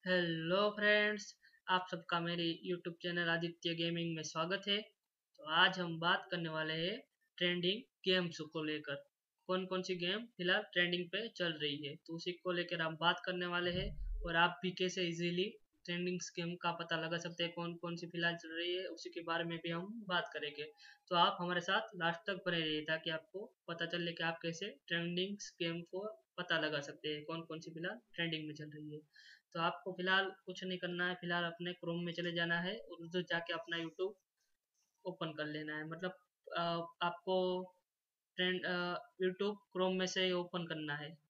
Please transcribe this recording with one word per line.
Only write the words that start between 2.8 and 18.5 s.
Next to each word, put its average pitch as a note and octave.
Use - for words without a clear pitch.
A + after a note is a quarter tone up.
चैनल F3
आदित्य E3+
गेमिंग E3+
में D#3+
स्वागत F3
है। G3+
तो -
आज F3+
हम E3+
बात F3+
करने E3+
वाले D#3
हैं F3+
ट्रेंडिंग F3+
गेम्स F3+
को D#3
लेकर, D3+
कौन F#3
कौन F#3
सी F#3
गेम F#3
फिलहाल F#3
ट्रेंडिंग F3
पे G#3
चल F3
रही D3
है, C#3+
तो -
उसी E3+
को F3+
लेकर F3
हम D#3+
बात -
करने F3+
वाले F3
हैं। F#3
और E3+
आप E3+
भी F#3
कैसे F3+
easily F3
trending F3
game F3
का F3
पता E3
लगा D#3+
सकते E3+
हैं, E3+
कौन E3+
कौन E3+
सी E3+
फिलहाल E3+
चल E3